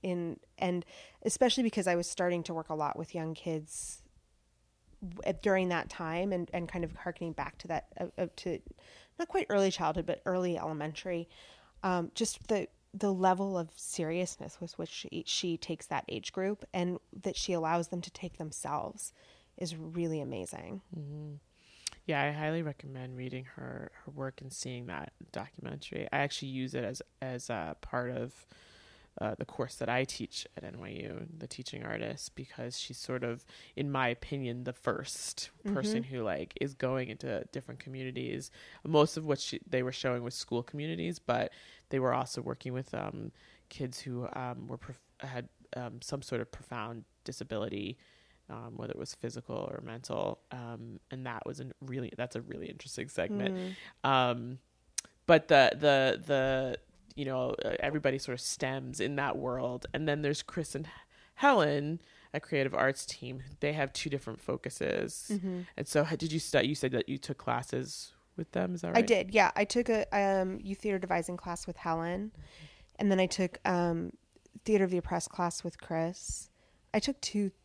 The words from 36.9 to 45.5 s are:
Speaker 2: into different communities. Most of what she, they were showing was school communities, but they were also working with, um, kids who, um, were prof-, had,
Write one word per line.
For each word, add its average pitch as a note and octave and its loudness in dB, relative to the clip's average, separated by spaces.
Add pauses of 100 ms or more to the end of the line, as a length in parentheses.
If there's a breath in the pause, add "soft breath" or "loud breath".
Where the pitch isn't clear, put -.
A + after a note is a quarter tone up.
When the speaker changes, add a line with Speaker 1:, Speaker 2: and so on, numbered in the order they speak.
Speaker 2:
into A2+ -4
different C3 -10
communities. C3 -6 (340 loud breath)
Most D3+ 8
of D#3 -4
what C#3+ 2
she, - -4 (100)
they B2+ 2
were B2+ 0
showing B2 0
was B2 -6
school - -2
communities, E3 -4
but A#2 2 (380 loud breath)
they C3+ 2
were B2+ 4
also B2 0
working B2 -6
with, B2+ -6
um, G#2 -6 (360 loud breath)
kids B2+ -6
who, B2 -6
um, B2 -6
were B2 -6
prof-, - -14 (200)
had, B2+ -8 (280)